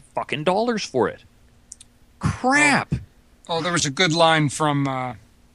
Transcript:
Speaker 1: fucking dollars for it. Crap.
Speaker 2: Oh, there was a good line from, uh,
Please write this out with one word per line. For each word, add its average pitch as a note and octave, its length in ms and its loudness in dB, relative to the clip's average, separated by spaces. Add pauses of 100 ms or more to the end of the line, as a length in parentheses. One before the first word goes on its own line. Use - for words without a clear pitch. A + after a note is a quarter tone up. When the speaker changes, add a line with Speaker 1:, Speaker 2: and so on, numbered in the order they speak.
(160)
Speaker 1:
fucking C#3+ 300 -6
dollars G#3+ 400 0
for A2 240 0
it. - 140 -14 (960)
Crap. C4+ 720 2 (540)
Speaker 2:
Oh, E3 140 -4
there F3+ 100 -4
was E3 140 0
a D3 40 -2
good D#3+ 240 0
line D#3+ 360 4
from, C#3+ 380 0
uh, B2+ 260 -6 (420)